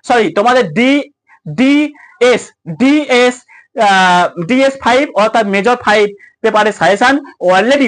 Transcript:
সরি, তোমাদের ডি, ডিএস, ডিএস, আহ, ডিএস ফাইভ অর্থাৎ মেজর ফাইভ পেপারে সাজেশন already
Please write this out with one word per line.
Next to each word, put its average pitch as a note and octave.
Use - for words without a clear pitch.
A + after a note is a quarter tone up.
সরি, A#3+
তোমাদের A#3+
ডি, A#3+
ডিএস, C4
ডিএস, B3+
আহ, F#3
ডিএস C4
ফাইভ B3+
অর্থাৎ A3
মেজর G3+
ফাইভ G#3+
পেপারে G#3+
সাজেশন G3+
already A3